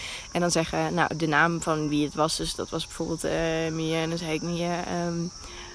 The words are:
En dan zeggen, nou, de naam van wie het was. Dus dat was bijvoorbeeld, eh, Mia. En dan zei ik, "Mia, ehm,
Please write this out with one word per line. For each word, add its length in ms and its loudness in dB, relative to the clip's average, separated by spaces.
En 100 2
dan 100 4
zeggen, 420 2
nou, 220 2
de 120 0
naam 340 4
van 280 0
wie 160 2
het 100 -4
was. 200 4
Dus 200 -2
dat 140 -4
was 160 -2
bijvoorbeeld, 380 -4
eh, 480 0
Mia. 300 0
En 80 0
dan 80 -2
zei 160 -2
ik, 80 0
"Mia, 440 0
ehm, 340 -2